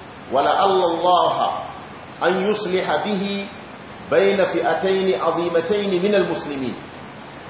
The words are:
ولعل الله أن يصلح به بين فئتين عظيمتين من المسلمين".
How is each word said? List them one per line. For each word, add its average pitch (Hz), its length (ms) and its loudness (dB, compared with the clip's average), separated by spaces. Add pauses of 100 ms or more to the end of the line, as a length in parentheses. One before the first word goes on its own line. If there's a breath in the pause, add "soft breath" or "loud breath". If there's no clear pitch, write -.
(320)
ولعل 165 520 4
الله 165 680 4 (720)
أن 185 280 2
يصلح 180 440 0 (100)
به 202 420 -2 (640)
بين 196 340 4
فئتين 190 760 0
عظيمتين 175 800 0
من 208 120 4
المسلمين". 143 600 -2 (760)